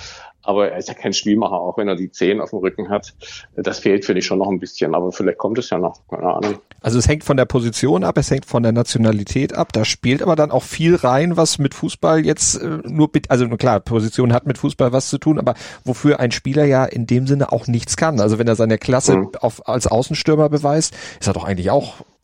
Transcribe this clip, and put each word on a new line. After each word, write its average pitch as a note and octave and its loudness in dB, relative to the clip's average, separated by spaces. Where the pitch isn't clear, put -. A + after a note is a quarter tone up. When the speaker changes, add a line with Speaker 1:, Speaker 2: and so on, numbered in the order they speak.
Speaker 1:
Aber G2+ 0
er F2+ -10
ist G2 -10
ja A#2+ -10
kein - -6
Spielmacher, G#2 0
auch F2+ -6
wenn G#2+ -2
er F#2+ -2
die F2+ -8
Zehn G2 0
auf - -8
dem G#2 -8
Rücken F#2 -4
hat. G#2 -4
Das F#2 -4
fehlt, G2 2
finde F#2 0
ich, F2+ -4
schon F#2+ 0
noch G2 0
ein F#2+ -2
bisschen. F2+ -4
Aber F2+ 0
vielleicht F#2 -2
kommt A2 -4
es B2 -6
ja - -4
noch. F2 -4
Keine - -4
Ahnung. G#2 -2
Speaker 2:
Also A#2 0
es A#2+ 2
hängt D3+ 0
von C#3+ 2
der B2+ 4
Position C3 0
ab, E3+ 0
es - 0
hängt C#3 -2
von A#2+ 0
der A2+ 4
Nationalität A2+ 0
ab. - -4
Da G#2+ 2
spielt B2+ 0
aber E3+ 2
dann D3 2
auch C3 2
viel E3 2
rein, D3+ 2
was D#3+ 2
mit C#3 0
Fußball D#3+ 0
jetzt, D3+ 0
äh, D#3+ -6
nur, D3+ 0
bit-, - -2
also B2 4
klar, A#2 2
Position A2+ 0
hat A#2+ 2
mit C3+ -2
Fußball C#3+ -2
was C3 -2
zu C#3+ -4
tun, D#3 2
aber - 0
wofür C#3+ 2
ein B2 2
Spieler C#3 0
ja C3 4
in A#2 -4
dem B2 2
Sinne C#3 2
auch A#2+ -2
nichts A#2+ -2
kann. D#3+ 0
Also G#2+ 2
wenn A#2 2
er A2+ 2
seine A2 2
Klasse C3+ 2
Speaker 1:
Mhm. F#2+ -2
Speaker 2:
auf, - -4
als A#2+ 0
Außenstürmer D3 2
beweist, D3 0
ist - -4
er G2 0
doch F2+ -6
eigentlich F#2 -2
auch, - 0